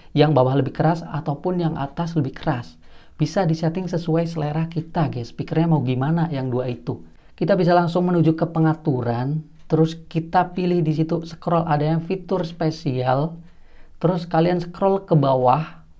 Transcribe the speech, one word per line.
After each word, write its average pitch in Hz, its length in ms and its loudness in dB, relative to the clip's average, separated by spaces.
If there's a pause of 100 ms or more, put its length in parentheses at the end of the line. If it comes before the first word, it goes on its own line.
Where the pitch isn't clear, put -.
(120)
yang 147 240 4
bawah 127 220 4
lebih 131 180 0
keras 165 320 0
ataupun 151 540 -2
yang 151 160 0
atas 165 400 -4
lebih 127 180 0
keras. 127 400 -4 (400)
Bisa 175 300 0
disetting 165 420 0
sesuai 165 400 0
selera 156 400 -2
kita, 160 460 -2
guys. 120 180 -8
Speakernya 160 400 0
mau 151 140 4
gimana 143 480 0
yang 131 180 -4
dua 127 160 -2
itu. - 380 -8 (320)
Kita 180 180 2
bisa 180 160 2
langsung 175 380 2
menuju 165 260 4
ke 170 140 -2
pengaturan. 147 960 0 (240)
Terus 160 260 2 (140)
kita 180 420 0
pilih 175 320 0
di 156 80 2
situ 160 320 0
scroll, 165 460 -2
ada 147 160 2
yang 165 180 0
fitur 185 400 -4
spesial. 151 960 -2 (680)
Terus 170 240 0
kalian 175 320 2
scroll 196 480 -2
ke 170 80 4
bawah, 135 680 2 (140)